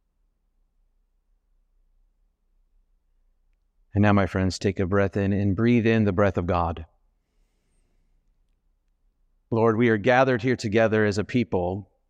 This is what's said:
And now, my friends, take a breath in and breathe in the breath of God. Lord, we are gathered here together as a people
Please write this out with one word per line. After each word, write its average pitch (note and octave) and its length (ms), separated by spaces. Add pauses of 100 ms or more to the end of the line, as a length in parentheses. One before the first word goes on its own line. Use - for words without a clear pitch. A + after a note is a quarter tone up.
(4000)
And G#2 80
now, G#2 100
my G2+ 140
friends, F#2+ 320
take G2 200
a G2 60
breath G2 320
in G2 160
and G2+ 220
breathe A2+ 320
in A2+ 160
the G#2 100
breath G2+ 240
of F2+ 80
God. E2+ 400 (2750)
Lord, A2+ 280
we A#2+ 120
are A2 80
gathered B2 460
here B2 140
together G#2+ 480
as G2+ 120
a G#2 60
people G2 680 (200)